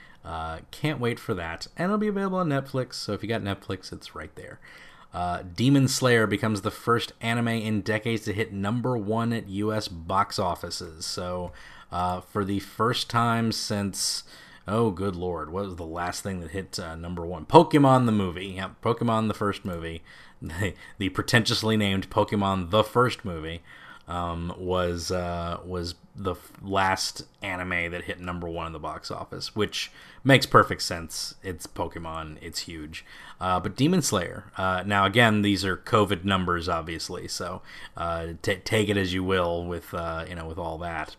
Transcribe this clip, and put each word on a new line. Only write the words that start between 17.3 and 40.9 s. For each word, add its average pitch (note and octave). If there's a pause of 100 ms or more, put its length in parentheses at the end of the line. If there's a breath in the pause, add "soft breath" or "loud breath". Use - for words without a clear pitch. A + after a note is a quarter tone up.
Pokemon C#3
the A2+
movie. F#2+
Yep, F#2+
Pokemon A2+
the G#2
first G2+
movie. E2
<laughs> -
The, E2+ (260 loud breath)
the F#2+
pretentiously A2
named G2
Pokemon G2
the G#2
first A#2+
movie, E2 (460 loud breath)
um, E2+
was, F2+
uh, F2
was F2 (180)
the F#2+
f-, - (100)
last F#2+ (180)
anime F2+
that F2
hit F2+
number F2
one E2
in D#2+
the D#2
box D#2
office, -
which - (360 loud breath)
makes C3
perfect G2+
sense. -
It's F2+
Pokemon, D#2+
it's E2+
huge. D#2+ (340 loud breath)
Uh, F2+
but F#2+
Demon E3
Slayer, F2
uh, F#2
now G2+
again, G#2+
these G2+
are F2+
covid G2
numbers, F2+
obviously, E2+
so, F2+ (340 loud breath)
uh, E2
ta-, G2
take G#2+
it G2+
as F#2
you F#2
will F2
with, F2
uh, E2
you F2
know, E2
with D#2+
all E2
that. E2